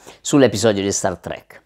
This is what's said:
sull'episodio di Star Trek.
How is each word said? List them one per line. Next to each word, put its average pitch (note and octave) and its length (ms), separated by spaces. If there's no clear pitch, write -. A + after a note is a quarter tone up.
sull'episodio A2 640
di G2 80
Star F#2 240
Trek. - 500